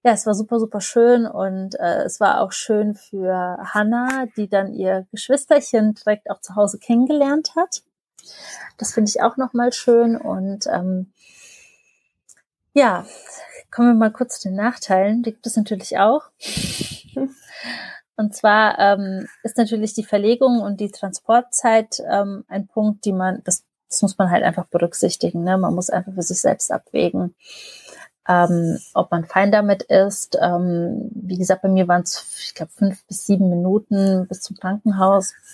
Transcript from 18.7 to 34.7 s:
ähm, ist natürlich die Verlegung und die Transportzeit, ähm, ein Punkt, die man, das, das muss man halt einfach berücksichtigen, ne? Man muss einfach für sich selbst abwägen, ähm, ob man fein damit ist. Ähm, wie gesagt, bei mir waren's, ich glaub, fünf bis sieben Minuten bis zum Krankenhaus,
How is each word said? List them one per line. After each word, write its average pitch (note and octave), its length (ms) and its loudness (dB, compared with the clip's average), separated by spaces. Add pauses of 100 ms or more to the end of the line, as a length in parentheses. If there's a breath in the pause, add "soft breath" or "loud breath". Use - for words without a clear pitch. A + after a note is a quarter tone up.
ähm, G3 500 0 (140)
ist A3 160 -10
natürlich A3 360 -2
die G#3+ 100 -6
Verlegung A#3+ 560 2
und G3+ 200 -6
die G3+ 120 -6
Transportzeit, A3 1160 0
ähm, G3+ 420 -4
ein G3 180 -6
Punkt, G#3+ 380 -2
die G3+ 80 0
man, F#3 320 -2
das, - 180 -4 (260)
das - 140 -6
muss G3 140 0
man F#3 120 4
halt F3 140 2
einfach E3+ 240 -2
berücksichtigen, E3+ 760 -2
ne? F#3 140 2
Man E3+ 160 0
muss F3+ 160 -4
einfach F#3+ 240 -4
für F#3 80 -6
sich F3+ 180 -4
selbst - 320 0
abwägen, F3 640 -2 (920 loud breath)
ähm, F3 500 2 (160)
ob - 160 -2
man E3+ 160 -2
fein G3+ 260 0
damit G#3 320 2
ist. - 560 2
Ähm, F3 760 -2
wie F#3 220 -6
gesagt, F#3 260 0
bei F#3+ 60 2
mir F#3 180 4
waren's, F3 400 -2 (180)
ich - 80 -14
glaub, G#3 180 -10
fünf G3 360 -2
bis - 180 -10
sieben F#3+ 240 4
Minuten F#3+ 800 0
bis - 140 -12
zum - 160 -12
Krankenhaus, F#3+ 760 2 (200)